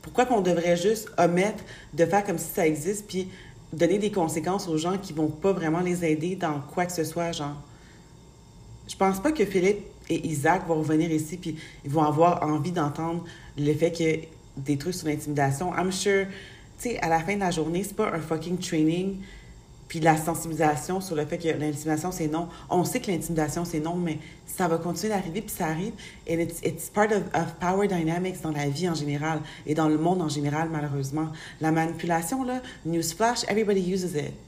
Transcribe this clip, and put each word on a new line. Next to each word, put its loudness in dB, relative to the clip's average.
Pourquoi 2
qu'on 4
devrait 4
juste 0
omettre 2
de 4
faire 2
comme -2
si -6
ça 2
existe 0
puis -4
donner 4
des 0
conséquences 0
aux 0
gens 0
qui -8
vont 0
pas 0
vraiment 0
les 0
aider 0
dans -2
quoi -2
que -6
ce -2
soit, -2
genre ? -6
Je -10
pense 2
pas 2
que 2
Philippe 2
et 0
Isaac 2
vont 2
revenir 2
ici -2
puis -8
ils -6
vont 4
avoir 6
envie 0
d'entendre -2
le 2
fait 2
que 0
des 0
trucs -4
sur -4
l'intimidation. 0
I'm 0
sure, 2
tu -4
sais, -4
à 0
la 4
fin 0
de 0
la 2
journée, 0
c'est -8
pas 2
un -2
fucking -2
training 0
puis -4
la 6
sensibilisation 0
sur -6
le 0
fait -4
que -2
l'intimidation, -2
c'est -2
non. -2
On 4
sait -2
que -4
l'intimidation, 0
c'est -2
non, -2
mais 0
ça -2
va 2
continuer -2
d'arriver, -2
puis -8
ça 0
arrive. -2
And 2
it's, -4
it's -4
part 4
of, 4
of 0
power 2
dynamics 0
dans -2
la 0
vie 0
en 2
général -2
et 0
dans 4
le 4
monde 4
en 0
général, 0
malheureusement. -2
La 2
manipulation, 0
là, -2
newsflash, 0
everybody 2
uses 0
it. -4